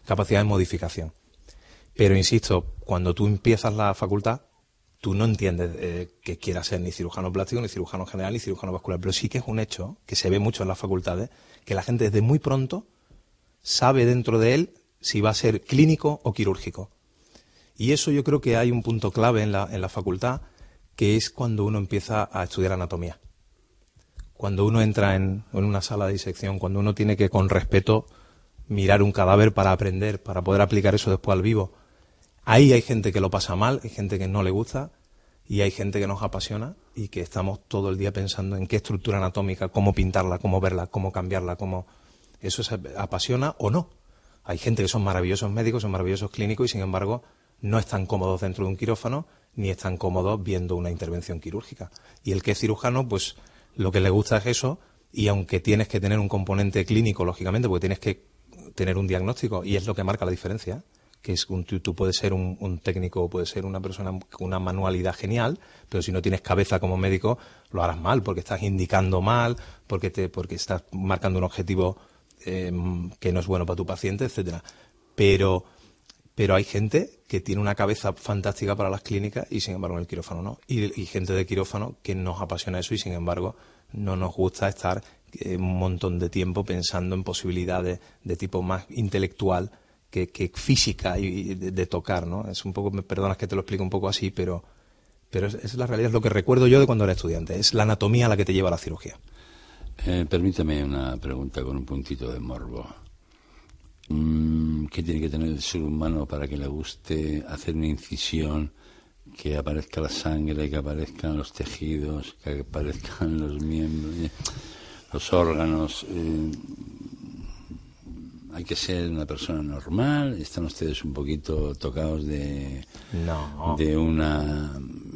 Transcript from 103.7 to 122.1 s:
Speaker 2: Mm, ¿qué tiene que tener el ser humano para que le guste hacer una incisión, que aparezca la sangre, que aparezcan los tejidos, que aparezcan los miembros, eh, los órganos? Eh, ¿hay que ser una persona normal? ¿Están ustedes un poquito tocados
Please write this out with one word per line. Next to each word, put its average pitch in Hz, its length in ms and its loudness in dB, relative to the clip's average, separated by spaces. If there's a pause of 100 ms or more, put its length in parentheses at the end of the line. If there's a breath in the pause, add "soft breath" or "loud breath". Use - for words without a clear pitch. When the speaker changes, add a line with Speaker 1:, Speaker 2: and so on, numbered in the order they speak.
Speaker 2:
Mm, 78 800 0
¿qué 80 160 -6
tiene 82 160 -2
que 78 100 -2
tener 78 200 -4
el 76 120 -4
ser 82 220 -6
humano 76 420 -2
para 71 220 -6
que 71 100 -6
le 69 100 -6
guste 76 800 -6
hacer 80 280 -6
una 80 120 0
incisión, 76 840 -2 (640 soft breath)
que 73 200 -4
aparezca 76 440 -4
la 78 80 -2
sangre, 76 640 -2
que 78 60 -4
aparezcan 76 600 -6
los 71 160 -8
tejidos, 76 920 -6
que 71 180 -6
aparezcan 73 800 -4
los 73 220 -4
miembros, 78 540 -2
eh, 82 160 -4 (800 loud breath)
los - 200 -6
órganos? 80 760 2
Eh, 80 420 -2 (2000 loud breath)
¿hay 87 100 -8
que 85 120 -6
ser 87 340 -2
una 80 180 -4
persona 76 340 -6
normal? 107 800 -2
¿Están 82 240 -6
ustedes 76 380 -4
un 73 100 -6
poquito 73 640 -2
tocados 78 500 -4